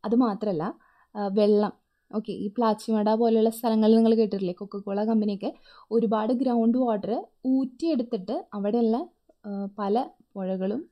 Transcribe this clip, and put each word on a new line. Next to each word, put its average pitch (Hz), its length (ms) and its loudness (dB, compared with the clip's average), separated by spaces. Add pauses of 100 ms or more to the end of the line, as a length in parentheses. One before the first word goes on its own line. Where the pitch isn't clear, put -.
അത് 220 120 2
മാത്രമല്ല, 208 480 0 (500)
ആ, 202 180 -4
വെള്ളം. 208 420 4 (360)
ഓക്കെ, 214 220 -8
ഈ 196 160 -8
പ്ലാച്ചിമട 220 640 0
പോലെയുള്ള 226 360 4
സ്ഥലങ്ങളിൽ 220 460 4
നിങ്ങൾ 226 180 6
കേട്ടിട്ടില്ലേ? 196 400 0
കൊക്കക്കോള 202 500 -8
കമ്പനിയൊക്കെ 214 460 -2 (400)
ഒരുപാട് 220 420 0
ഗ്രൗണ്ട് 240 460 2
വാട്ടർ 214 320 -2 (360)
ഊറ്റിയെടുത്തിട്ട് 262 880 -2 (180)
അവിടെയുള്ള, 220 420 0 (480)
ആ, 208 60 -12 (260)
പല 202 180 -2 (360)
പുഴകളും 190 500 -4 (120)